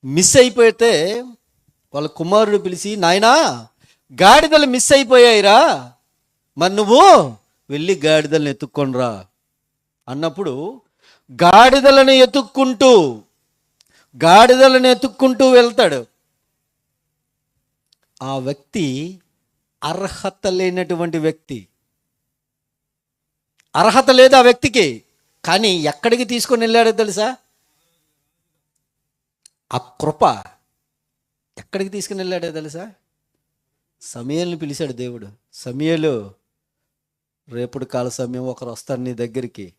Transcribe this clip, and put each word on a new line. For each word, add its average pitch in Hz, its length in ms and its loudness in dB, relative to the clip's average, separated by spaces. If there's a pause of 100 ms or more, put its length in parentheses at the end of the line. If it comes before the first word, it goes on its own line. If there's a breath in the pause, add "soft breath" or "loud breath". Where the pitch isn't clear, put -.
మిస్ 156 320 0
అయిపోతే 226 840 0 (720)
వాళ్ళ 147 140 -8
కుమారుడు 202 500 -2
పిలిచి, 185 380 -8
"నాయనా, 196 720 0 (540)
గాడిదలు 294 440 6
మిస్ 247 280 -2
అయిపోయాయిరా, 226 1000 4 (640)
మరి 175 160 -4
నువ్వు 214 600 4 (360)
వెళ్ళి 156 360 -6
గాడిదలను 151 440 -2
ఎత్తుక్కొనిరా" 127 760 -8 (840)
అన్నప్పుడు 156 760 -10 (500)
గాడిదలను 262 800 4
ఎత్తుక్కుంటూ, 254 1120 2 (1000)
గాడిదలను 254 640 6
ఎత్తుక్కుంటూ 262 640 0
వెళ్తాడు. 233 580 2 (2250)
ఆ 135 160 -10
వ్యక్తి 143 840 -10 (640)
అర్హత 190 640 -10
లేనటువంటి 180 720 -6
వ్యక్తి. 156 500 -8 (2000)
అర్హత 220 340 0
లేదు 254 260 6
ఆ 262 60 6
వ్యక్తికి, 240 640 0 (420)
కానీ 196 240 -2
ఎక్కడికి 190 560 -4
తీసుకొని 233 360 -6
వెళ్ళాడో 226 300 0
తెలుసా? 214 460 -6 (2250)
ఆ 127 40 -8
కృప - 460 -6 (1300)
ఎక్కడికి 196 320 -12
తీసుకుని 196 300 -12
వెళ్ళాడో 180 320 -10
తెలుసా? 160 400 -16 (1120)
సమూయేలుని 160 560 -10
పిలిచాడు 147 360 -10
దేవుడు. 120 340 -16 (260)
"సమూయేలు, 139 800 -6 (1160)
రేపటి 123 360 -12
కాల 123 240 -8
సమయం 127 380 -12
ఒకరు 123 220 -14
వస్తారు 123 300 -14
నీ 127 140 -10
దగ్గరికి 117 640 -12